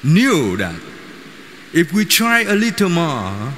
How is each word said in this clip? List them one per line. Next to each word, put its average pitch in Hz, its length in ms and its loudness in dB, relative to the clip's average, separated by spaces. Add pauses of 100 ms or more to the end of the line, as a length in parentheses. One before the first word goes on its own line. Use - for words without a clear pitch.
knew 156 540 4
that 85 220 -4 (920)
if 165 200 2
we 208 120 2
try 233 360 2
a 202 140 2
little 208 340 0
more 127 680 -2